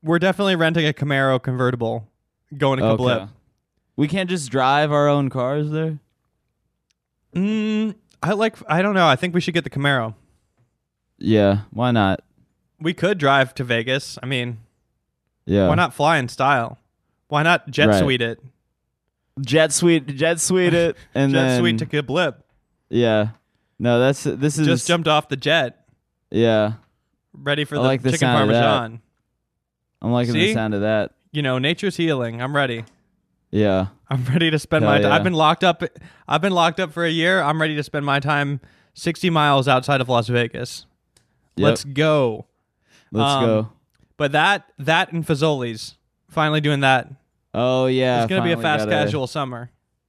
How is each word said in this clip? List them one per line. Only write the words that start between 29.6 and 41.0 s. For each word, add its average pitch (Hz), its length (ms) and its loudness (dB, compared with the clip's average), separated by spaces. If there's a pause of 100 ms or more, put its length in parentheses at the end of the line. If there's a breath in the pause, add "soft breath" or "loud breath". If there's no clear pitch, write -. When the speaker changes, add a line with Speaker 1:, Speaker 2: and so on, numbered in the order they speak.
Speaker 2:
I'm 113 100 -2
liking 120 220 0
Speaker 1:
See? 170 140 2
Speaker 2:
the 220 60 0
sound 110 200 -2
of 98 60 -2
that. 107 320 -2 (200)
Speaker 1:
You 151 100 -4
know, 127 160 -2
nature's 165 380 -2
healing. 123 460 -2
I'm 135 140 -6
ready. 120 280 -2 (680)
Speaker 2:
Yeah. 95 360 2 (220)
Speaker 1:
I'm 127 160 -4
ready 156 260 0
to 156 80 0
spend - 260 0
Speaker 2:
Hell - 80 4
Speaker 1:
my 143 80 4
time. 101 100 2
Speaker 2:
yeah. - 60 4
Speaker 1:
I've 165 80 0
been 180 100 0
locked 160 300 2
up. 175 180 2 (440 loud breath)
I've 156 160 0
been 196 100 0
locked 170 280 0
up 170 120 -6
for 170 120 -4
a 165 60 0
year. 170 320 0
I'm 156 180 -2
ready 156 160 -2
to 147 60 -4
spend 143 220 -6
my 139 160 0
time 143 400 -2 (340 soft breath)
sixty 175 360 -2
miles 147 380 2
outside 131 320 2
of 123 80 -4
Las 117 200 0
Vegas. 120 580 -4 (720)